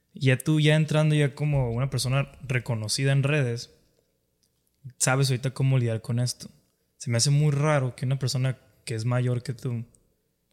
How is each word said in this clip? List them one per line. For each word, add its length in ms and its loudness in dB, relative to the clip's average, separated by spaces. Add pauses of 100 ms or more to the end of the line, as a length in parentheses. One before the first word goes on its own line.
(140)
Y 120 -4
ya 120 4
tú, 220 0
ya 160 4
entrando 380 2
ya 200 2
como 380 0
una 180 -2
persona 400 -2 (160)
reconocida 640 -2
en 100 4
redes, 480 -2 (1300)
sabes 320 2
ahorita 220 -2
cómo 260 2
lidiar 240 0
con 160 -4
esto. 300 -4 (500)
Se 120 -8
me 80 0
hace 120 2
muy 200 4
raro 460 0
que 80 -6
una 140 -2
persona 400 -2 (260)
que 100 -8
es 100 -4
mayor 380 0
que 120 -8
tú, 300 -6 (680)